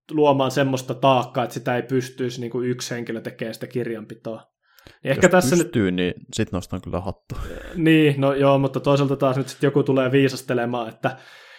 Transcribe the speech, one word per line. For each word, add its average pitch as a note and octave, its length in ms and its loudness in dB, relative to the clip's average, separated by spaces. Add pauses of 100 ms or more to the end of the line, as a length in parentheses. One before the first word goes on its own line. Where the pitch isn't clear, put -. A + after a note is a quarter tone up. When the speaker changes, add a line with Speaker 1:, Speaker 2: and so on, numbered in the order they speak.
(100)
Speaker 1:
luomaan C#3 400 4
semmoista C3 440 -2
taakkaa, B2 500 2
että A#2 100 -8
sitä B2 220 -2
ei A#2+ 60 -2
pystyisi B2+ 580 -4
niinku A#2+ 200 -6
yksi B2 340 -4
henkilö A#2 260 -8
tekemään A2+ 340 -10
sitä B2 120 -10
kirjanpitoa. A2+ 720 -8 (500)
Niin - 80 -20 (100)
Speaker 2:
Jos C3+ 120 0
Speaker 1:
ehkä F3 120 6
tässä F3+ 280 4
Speaker 2:
pystyy, A#2 340 0
Speaker 1:
nyt F2+ 260 -2
Speaker 2:
niin - 160 -20
sit - 200 -4
nostan F2+ 280 -8
kyllä F#2 200 -8
hattua. - 380 -10 (360)
Speaker 1:
Niin, D#3 460 4
no C#3 120 2
joo, C#3 260 4
mutta C3+ 220 -2
toisaalta C#3 360 2
taas C3 200 0
nyt A2+ 120 -4
sit - 140 -8
joku C#3 200 4
tulee C3 300 2
viisastelemaan, B2 760 0
että B2 280 -6 (420)